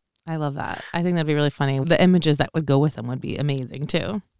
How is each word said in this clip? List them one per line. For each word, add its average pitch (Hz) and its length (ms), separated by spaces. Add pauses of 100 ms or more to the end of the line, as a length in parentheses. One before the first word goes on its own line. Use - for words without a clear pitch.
(260)
I 160 120
love 147 180
that. - 360
I 170 120
think 175 120
that'd 160 120
be 151 80
really 147 160
funny. 139 280
The 143 220
images 170 360
that 139 180
would 160 100
go 139 140
with 147 160
them 120 120
would 131 140
be - 160
amazing 135 500
too. 196 360 (160)